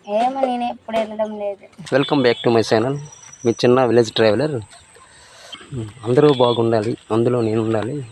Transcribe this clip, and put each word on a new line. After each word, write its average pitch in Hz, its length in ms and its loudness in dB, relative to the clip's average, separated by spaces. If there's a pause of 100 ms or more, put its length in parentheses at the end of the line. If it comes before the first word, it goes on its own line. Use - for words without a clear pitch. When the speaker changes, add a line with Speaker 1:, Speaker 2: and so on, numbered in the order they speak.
(160)
Speaker 1:
ఏమో 262 220 0 (100)
నేను 240 240 -4
ఎప్పుడు 226 280 -10
వెళ్ళడం 214 300 -6 (120)
లేదు. 202 200 -8 (300)
Speaker 2:
Welcome 139 320 0
back 117 200 2
to 123 100 2
my 113 160 4
channel. 123 240 2 (500)
మీ 117 60 2 (120)
చిన్న 127 280 4
విలేజ్ 113 260 2
ట్రావెలర్. 113 400 0 (1500)
అందరూ 143 220 4 (140)
బాగుండాలి, 113 500 2 (220)
అందులో 123 320 2
నేను 110 200 0
ఉండాలి. 113 280 -4 (180)